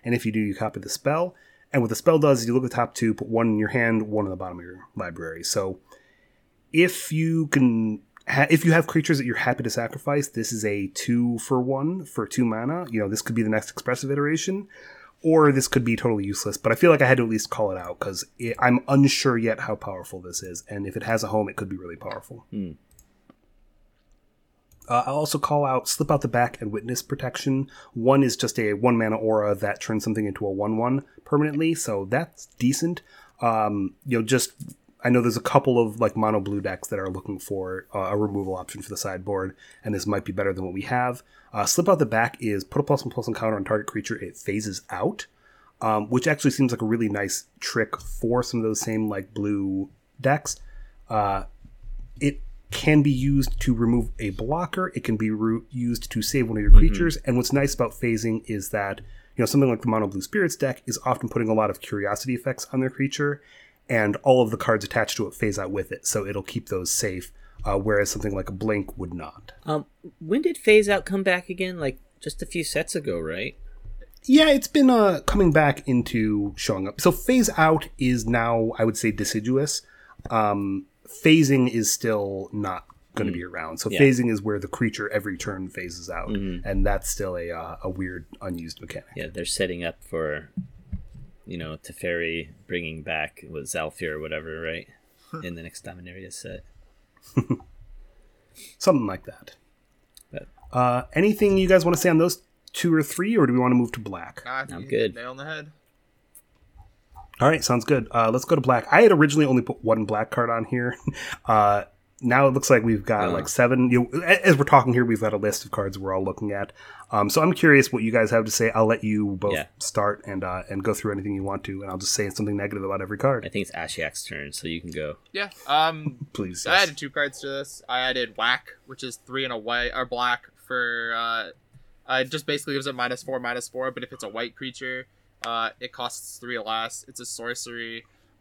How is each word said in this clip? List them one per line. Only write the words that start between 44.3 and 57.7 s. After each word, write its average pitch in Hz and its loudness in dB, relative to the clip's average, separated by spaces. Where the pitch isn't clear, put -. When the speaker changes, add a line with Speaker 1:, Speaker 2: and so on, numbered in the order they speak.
Speaker 1:
phases 101 -6
out, 123 -4
um, 107 0
which 123 0
actually 151 2
seems 127 2
like 117 -6
a 110 -2
really 113 0
nice 101 -4
trick - -2
for 120 -2
some 120 -4
of 110 -2
those 107 0
same, 110 -2
like, 98 -8
blue 98 -2
decks. 135 0
Uh, 101 0
it 143 -2
can 151 4
be 143 4
used 135 0
to 131 0
remove 117 0
a 110 -4
blocker. 165 -4
It - -8
can 113 0
be 107 -2
ru-, 110 0
used 120 -4
to 113 -2
save 117 0
one 110 -2
of 104 0
your 104 6
Speaker 2:
Mm-hmm. - 12
Speaker 1:
creatures. 170 4
And 123 0
what's 123 0
nice 139 2